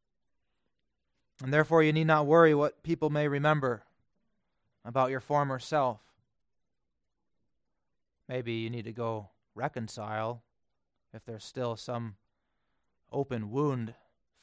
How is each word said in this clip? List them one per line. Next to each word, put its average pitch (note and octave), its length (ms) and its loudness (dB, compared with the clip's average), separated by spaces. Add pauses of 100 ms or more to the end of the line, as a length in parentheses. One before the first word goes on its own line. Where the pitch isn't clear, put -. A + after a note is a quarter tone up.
(1400)
And C3 100 -4
therefore D#3 300 4
you D#3 100 4
need D#3+ 140 2
not D3+ 200 4
worry D#3+ 280 8
what D3 280 0
people D#3+ 280 -2
may D3+ 160 0
remember C#3+ 580 0 (1000)
about B2+ 260 0
your C3+ 100 -4
former C#3 380 0
self. B2+ 420 -2 (2250)
Maybe B2+ 240 -6
you A2+ 180 -4
need A#2 140 -8
to A2+ 80 -12
go A2+ 380 -8 (240)
reconcile A2 880 -8 (720)
if A2 100 -18
there's A2+ 200 -14
still A#2+ 320 -6
some A#2 400 -10 (960)
open B2 380 -4
wound B2+ 440 -2 (480)